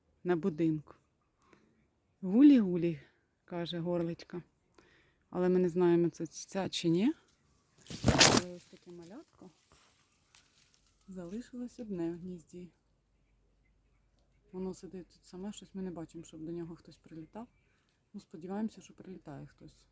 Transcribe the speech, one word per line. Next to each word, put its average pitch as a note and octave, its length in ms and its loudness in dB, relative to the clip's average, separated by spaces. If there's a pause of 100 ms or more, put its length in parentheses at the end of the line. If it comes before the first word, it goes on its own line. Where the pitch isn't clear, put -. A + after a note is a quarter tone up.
(240)
на F3 120 2
будинку. D#3+ 580 0 (1300)
«Гулі-гулі», F#3 760 6 (440)
каже E3+ 340 -6
горличка. E3+ 640 -4 (880)
Але F3+ 180 0
ми F#3 100 4
не F3+ 100 4
знаємо, E3+ 420 4
це E3 160 -8
ця - 420 -8
чи - 200 -2
ні. G3 240 4 (920)
Але - 460 6
ось F3 140 -16
таке - 260 -20
малятко. F3+ 600 -20 (1600)
Залишилось A3 720 -12
одне F3 320 -6
в F3 60 -12
гнізді. F3+ 500 -14 (1800)
Воно F#3 220 -8
сидить F#3 340 -16
тут - 160 -20
саме, F#3+ 280 -12
щось - 220 -18
ми F#3+ 80 -8
не F#3 80 -8
бачимо, E3 340 -12
щоб D#3+ 160 -18
до D#3+ 120 -10
нього E3+ 240 -10
хтось - 200 -20
прилітав. E3 520 -16 (680)
Ну, G3+ 60 -16
сподіваємося, F#3+ 600 -8
що - 140 -20
прилітає D3+ 520 -16
хтось. - 280 -20 (180)